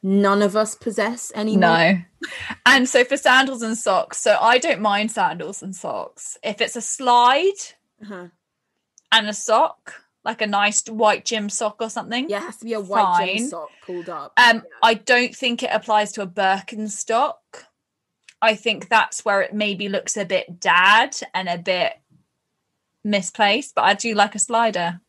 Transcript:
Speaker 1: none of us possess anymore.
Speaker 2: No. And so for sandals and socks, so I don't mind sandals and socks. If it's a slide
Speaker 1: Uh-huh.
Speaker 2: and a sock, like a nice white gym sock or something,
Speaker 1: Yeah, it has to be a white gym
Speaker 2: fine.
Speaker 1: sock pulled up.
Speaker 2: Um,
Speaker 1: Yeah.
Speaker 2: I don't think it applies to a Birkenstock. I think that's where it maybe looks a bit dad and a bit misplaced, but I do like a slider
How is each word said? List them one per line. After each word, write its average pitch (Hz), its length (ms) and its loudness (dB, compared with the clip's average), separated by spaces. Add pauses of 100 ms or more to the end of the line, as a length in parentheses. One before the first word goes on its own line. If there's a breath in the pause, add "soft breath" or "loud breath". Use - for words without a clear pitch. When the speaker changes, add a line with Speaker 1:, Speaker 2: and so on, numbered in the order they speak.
Speaker 1:
none 202 400 2
of 196 120 0
us 214 200 -2
possess 226 580 -6
anymore. 208 280 0
Speaker 2:
No. 165 360 4 (680 loud breath)
And 262 200 6
so 240 160 4
for 277 140 -2
sandals 262 460 2
and 226 120 -4
socks, - 440 -2
so 208 200 2
I 240 200 4
don't 240 220 -2
mind 208 300 0
sandals 175 520 -4
and 190 120 -12
socks. - 680 -10
If 208 180 -6
it's - 140 -4
a 240 60 -8
slide 254 720 2 (500)
Speaker 1:
Uh-huh. 190 240 -16 (840)
Speaker 2:
and 220 160 2
a 214 60 -6
sock, - 680 -2 (200)
like - 180 -6
a 214 60 -2
nice 208 400 0
white 220 360 0
gym 214 260 -4
sock 214 300 -6
or 226 100 -4
something, 240 400 -6
Speaker 1:
Yeah, 302 80 -4
it 311 80 -8
has - 120 -14
to - 80 -18
be 226 80 -6
a 220 60 -6
white 190 480 2
gym 190 100 -2
Speaker 2:
fine. 233 100 -4
Speaker 1:
sock 160 220 -12 (160)
pulled 175 240 -10
up. 147 280 -12
Speaker 2:
Um, 233 200 6
Speaker 1:
Yeah. 208 40 -10 (200)
Speaker 2:
I 226 140 4
don't 247 400 0
think 240 260 -4
it 254 100 -4
applies 214 420 0
to 208 100 -8
a 190 40 -8
Birkenstock. 208 1080 -2 (1040)
I 220 140 2
think 208 340 -6
that's - 340 2
where 202 200 2
it - 100 -6
maybe 208 340 -4
looks 196 300 -6
a 202 80 -4
bit 175 340 -6
dad 196 560 6 (200)
and 185 120 -6
a 175 120 -4
bit 175 340 -2 (1120)
misplaced, 202 720 0
but - 80 0
I - 100 4
do 220 220 -4
like 202 200 2
a 208 40 -10
slider 196 680 -2